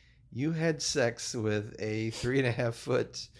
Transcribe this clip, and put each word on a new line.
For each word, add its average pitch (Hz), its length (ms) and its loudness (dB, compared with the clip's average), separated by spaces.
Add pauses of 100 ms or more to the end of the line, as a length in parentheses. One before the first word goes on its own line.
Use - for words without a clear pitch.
(340)
you 139 180 0
had 160 300 0
sex - 520 0
with 107 460 0
a 110 320 -2
three 127 280 0
and 131 80 4
a 120 40 4
half 117 240 0
foot, - 520 -2 (120)